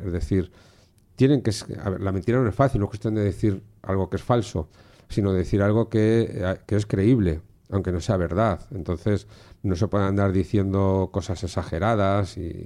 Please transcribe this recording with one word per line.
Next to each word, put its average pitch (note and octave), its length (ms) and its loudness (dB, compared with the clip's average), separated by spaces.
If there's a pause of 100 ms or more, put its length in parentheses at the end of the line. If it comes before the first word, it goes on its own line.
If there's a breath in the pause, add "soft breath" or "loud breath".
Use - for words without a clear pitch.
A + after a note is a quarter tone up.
Es F#2+ 80 -4
decir, F2 400 -2 (640 soft breath)
tienen C3+ 260 4
que A2+ 80 0
s-, - 160 -6 (160)
a G2+ 80 -2
ver, F#2 100 -6
la G2 120 -2
mentira F#2+ 280 0
no B2 80 2
es G2 60 -2
fácil, C3+ 260 2
no G2+ 60 2
es - 40 -8
cuestión A2 260 -4
de G#2+ 80 0
decir G2+ 360 0 (220)
algo F#2+ 260 -2
que G2 80 -4
es F#2+ 60 -6
falso, G#2+ 460 -2 (400 soft breath)
sino G2 240 0
decir F#2 280 0
algo G#2+ 280 2
que, A2 440 2
eh, F#2 340 -2
que G2+ 100 0
es G#2 100 0
creíble, G2 540 2 (320)
aunque F#2 180 0
no F2 100 -2
sea G2 160 0
verdad. F2+ 440 0 (120)
Entonces, F#2+ 540 -2 (360 soft breath)
no F#2+ 140 0
se E2 120 0
puede G2 180 0
andar G2 260 2
diciendo F#2+ 800 2
cosas F#2 320 -4
exageradas G2 920 -2
y, E2 120 -8 (160)